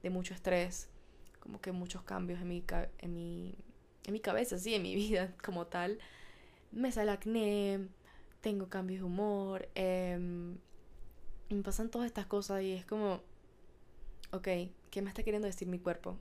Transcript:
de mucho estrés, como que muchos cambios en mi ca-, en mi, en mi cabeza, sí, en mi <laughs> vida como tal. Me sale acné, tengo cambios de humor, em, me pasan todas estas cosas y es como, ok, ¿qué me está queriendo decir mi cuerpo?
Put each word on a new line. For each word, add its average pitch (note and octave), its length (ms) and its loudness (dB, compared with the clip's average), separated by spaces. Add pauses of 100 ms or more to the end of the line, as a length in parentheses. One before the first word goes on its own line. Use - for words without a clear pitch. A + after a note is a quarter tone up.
de F3+ 80 -2
mucho F#3 240 0
estrés, F3+ 560 2 (500)
como - 200 -10
que F#3 120 -4
muchos F3+ 320 -4
cambios F3+ 380 -2
en F3+ 60 -4
mi F3 140 -2
ca-, E3+ 280 2 (100)
en F3 140 -4
mi, E3+ 420 -6 (500)
en G3+ 80 -2
mi G#3+ 60 0
cabeza, A3 380 2
sí, G#3+ 180 0
en F#3+ 80 4
mi F#3 120 0
<laughs> - 0 -
vida G3 380 4 (100)
como F3 240 -2
tal. F3+ 320 0 (720)
Me B3 200 2
sale G#3+ 200 4
acné, G3+ 760 2 (540)
tengo G3 280 0
cambios F#3 320 0
de F#3 40 -2
humor, G3 680 2
em, F3+ 840 2 (920)
me G3+ 140 4
pasan A3 260 2
todas A#3+ 180 2
estas G#3 180 -2
cosas G3 380 2
y F#3+ 80 2
es F#3 140 -2
como, G#3 360 2 (1120)
ok, F#3+ 160 -2 (420)
¿qué G3 120 -2
me G3 80 0
está G#3+ 140 0
queriendo G#3 240 2
decir F#3 200 -2
mi F3+ 120 0
cuerpo? F3+ 420 -2